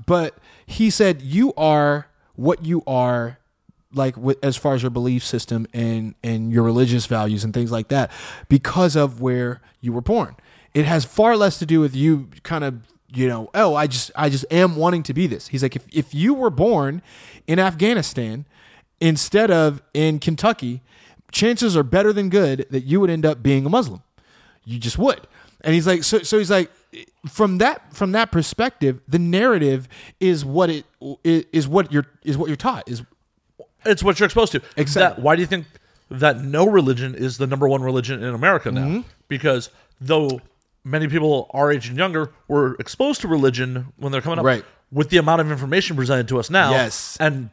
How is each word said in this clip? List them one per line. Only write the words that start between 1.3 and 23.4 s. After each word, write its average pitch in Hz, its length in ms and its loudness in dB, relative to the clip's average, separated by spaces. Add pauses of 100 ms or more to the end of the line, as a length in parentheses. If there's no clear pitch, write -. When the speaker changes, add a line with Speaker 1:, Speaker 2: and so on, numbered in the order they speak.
Speaker 1:
are 147 540 2 (280)
what 165 280 -2
you 165 220 -2
are, 123 520 -2 (540)
like, 131 220 -2
w-, 127 280 -2
as 139 140 0
far 143 180 -2
as 123 80 -2
your 127 80 -2
belief 123 340 -2
system 113 500 -4
and, 113 480 -4
and 113 300 -4
your 117 100 4
religious 117 440 2
values 107 380 -2
and 110 80 -4
things 117 200 -4
like 113 160 -4
that, 135 220 0 (380)
because 160 480 2
of 135 240 0
where 123 400 -2 (200)
you 120 120 -4
were 120 80 -4
born. 202 340 -2 (380)
It 151 140 2
has 156 180 0
far 226 320 4
less 202 220 2
to 170 80 -6
do 160 140 4
with 143 160 0
you 139 340 2 (140)
kind 160 200 -6
of, 135 120 -4 (360)
you 127 160 0
know, 113 260 -6
oh, 196 200 4
I 147 140 2
just, 123 280 -6
I 151 140 0
just 135 220 -4
am 175 240 4
wanting 165 280 0
to - 80 -6
be 170 140 0
this." 120 220 -8
He's 135 160 -2
like, 127 100 -2
"If, 127 180 -10
if 147 220 -4
you 180 180 2
were 262 180 0
born 156 520 0 (460)
in 165 100 2
Afghanistan 160 880 -2 (540)
instead 165 500 2
of 156 320 2 (120)
in 151 260 0
Kentucky, 151 600 -2 (520)
chances 220 440 0
are 151 60 4
better 196 300 2
than 202 160 -2
good 165 420 2
that 131 140 -4
you 156 160 2
would 190 100 4
end 160 160 0
up 135 160 0